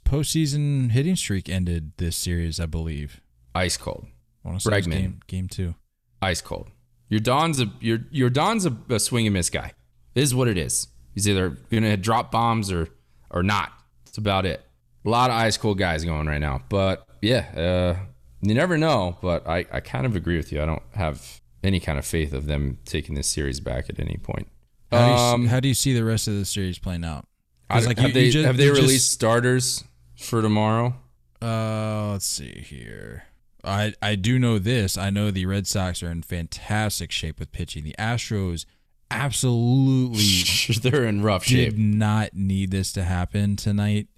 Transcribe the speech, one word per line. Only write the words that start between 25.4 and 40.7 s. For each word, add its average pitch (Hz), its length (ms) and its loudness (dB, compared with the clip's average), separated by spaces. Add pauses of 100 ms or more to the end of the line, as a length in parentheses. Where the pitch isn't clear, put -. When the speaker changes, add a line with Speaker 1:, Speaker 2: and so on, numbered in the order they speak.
Speaker 1:
how 127 140 2
do 131 80 2
you 131 60 4
see 139 200 0
the 117 100 2
rest 113 240 0
of 107 60 -2
the 101 100 -2
series 92 340 -4
playing 87 260 -6
out? 80 220 -8 (440)
Speaker 2:
I 98 40 0
Speaker 1:
'Cause, 110 100 6
Speaker 2:
d-, 113 40 2
Speaker 1:
like, 117 100 0
Speaker 2:
have 127 100 4
Speaker 1:
you, 117 60 0
Speaker 2:
they, 127 120 6
Speaker 1:
you 120 60 6
just, 147 140 4
Speaker 2:
have 127 100 2
they 139 80 6
Speaker 1:
you 143 60 8
just 139 120 6
Speaker 2:
released 131 300 4
starters 123 720 2 (340)
for 117 240 -2
tomorrow? 110 540 2 (440)
Speaker 1:
Uh, 110 720 -4
let's 98 140 -4
see 52 400 -8
here. 55 580 -16 (400)
I, 101 360 -2
I 104 140 0
do 107 240 2
know 117 220 2
this. 104 360 0
I 98 140 -2
know 104 220 0
the 92 140 -2
Red 98 200 -2
Sox 92 360 -2
are 87 80 -6
in 85 120 -6
fantastic 92 880 -4
shape - 300 -6
with - 100 -10
pitching. - 320 -8
The 76 160 -10
Astros 104 640 -2 (460)
absolutely 123 1120 2 (500)